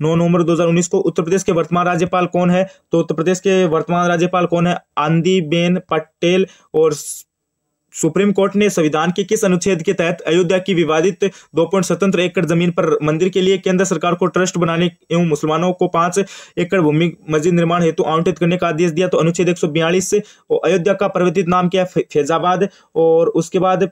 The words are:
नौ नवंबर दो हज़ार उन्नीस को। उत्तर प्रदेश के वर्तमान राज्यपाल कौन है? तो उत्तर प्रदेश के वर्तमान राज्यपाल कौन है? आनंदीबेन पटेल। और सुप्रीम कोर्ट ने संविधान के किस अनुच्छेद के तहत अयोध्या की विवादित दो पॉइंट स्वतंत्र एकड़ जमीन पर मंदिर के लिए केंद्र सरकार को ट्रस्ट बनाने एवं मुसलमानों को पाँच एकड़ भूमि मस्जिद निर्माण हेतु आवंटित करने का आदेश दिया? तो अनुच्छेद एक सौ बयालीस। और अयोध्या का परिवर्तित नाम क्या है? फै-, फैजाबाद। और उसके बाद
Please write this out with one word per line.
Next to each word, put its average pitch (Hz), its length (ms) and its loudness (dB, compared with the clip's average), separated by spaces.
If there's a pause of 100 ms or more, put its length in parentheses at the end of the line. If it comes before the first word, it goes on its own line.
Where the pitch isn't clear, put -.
नौ 160 120 0
नवंबर 170 280 2
दो 165 100 0
हज़ार 170 140 0
उन्नीस 170 220 0
को। 196 100 -2
उत्तर 170 240 0
प्रदेश 175 200 -2
के 190 100 -2
वर्तमान 170 340 -2
राज्यपाल 180 400 0
कौन 180 240 0
है? 190 200 0 (220)
तो 170 80 2
उत्तर 165 140 -4
प्रदेश 165 260 -2
के 185 240 2
वर्तमान 175 440 0
राज्यपाल 175 380 0
कौन 170 200 0
है? 175 120 -2 (200)
आनंदीबेन 170 800 0 (120)
पटेल। 175 560 -2 (280)
और 156 200 2 (960)
सुप्रीम 185 400 0
कोर्ट 196 240 0
ने 208 140 2
संविधान 160 400 0
के 190 140 -4
किस 214 200 -2
अनुच्छेद 180 380 0
के 196 100 -2
तहत 170 280 -2
अयोध्या 180 380 0
की 190 160 -4
विवादित 160 500 0
दो 165 400 -2
पॉइंट 185 200 0
स्वतंत्र 180 360 0
एकड़ 180 240 -2
जमीन 170 260 0
पर 170 320 0
मंदिर 160 260 0
के 190 120 0
लिए 190 180 2
केंद्र 185 260 0
सरकार 175 300 -2
को 180 120 0
ट्रस्ट 180 320 -2
बनाने 170 320 0 (200)
एवं 170 160 2
मुसलमानों 160 460 0
को 180 160 -2
पाँच 175 320 0 (380)
एकड़ 180 220 0
भूमि 156 320 2 (180)
मस्जिद 156 240 2
निर्माण 170 280 2
हेतु 165 200 0
आवंटित 165 360 0
करने 175 180 0
का 175 120 -2
आदेश 170 220 0
दिया? 180 180 -2
तो 180 100 0
अनुच्छेद 170 300 0
एक 175 100 -2
सौ 175 100 -2
बयालीस। 165 460 0 (360)
और 156 140 2
अयोध्या 190 300 2
का 196 140 0
परिवर्तित 180 400 0
नाम 180 200 2
क्या 185 140 0
है? 180 60 -4
फै-, - 240 -4
फैजाबाद। 165 560 0 (280)
और 165 320 4
उसके 170 300 -2
बाद 185 340 0